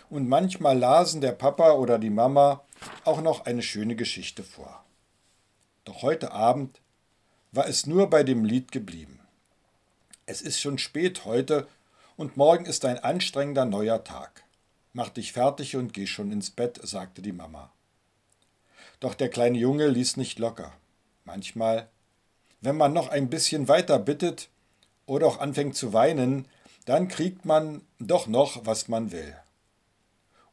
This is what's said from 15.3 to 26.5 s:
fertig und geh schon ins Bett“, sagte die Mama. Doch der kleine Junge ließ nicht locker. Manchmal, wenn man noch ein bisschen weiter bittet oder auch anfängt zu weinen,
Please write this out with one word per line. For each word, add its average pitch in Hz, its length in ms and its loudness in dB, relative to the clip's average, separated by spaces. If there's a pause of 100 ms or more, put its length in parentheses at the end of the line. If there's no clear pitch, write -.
fertig 135 420 0
und 123 160 -4
geh 98 140 -8
schon 101 260 -6
ins 101 180 -6
Bett“, 120 320 -6
sagte 95 380 -12
die 98 120 -10
Mama. 80 380 -18 (1300)
Doch 127 140 -4
der 131 160 -2
kleine 120 300 2
Junge 147 300 2
ließ 127 280 0
nicht 131 220 -8
locker. 107 340 -6 (520)
Manchmal, 113 680 -4 (720)
wenn 143 160 -2
man 147 160 4
noch 156 140 0
ein 139 200 0
bisschen 151 400 -2
weiter 156 300 6
bittet 151 500 -2 (560)
oder 143 220 2
auch 131 120 4
anfängt 139 380 -4
zu 113 160 -6
weinen, 131 560 2 (380)